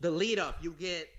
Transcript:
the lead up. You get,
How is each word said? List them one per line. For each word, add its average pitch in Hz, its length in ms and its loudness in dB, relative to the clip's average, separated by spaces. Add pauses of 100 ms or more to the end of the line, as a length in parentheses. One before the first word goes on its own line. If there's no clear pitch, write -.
the 170 100 2
lead 202 280 4
up. 151 240 0
You 170 160 -4
get, 170 300 -4 (100)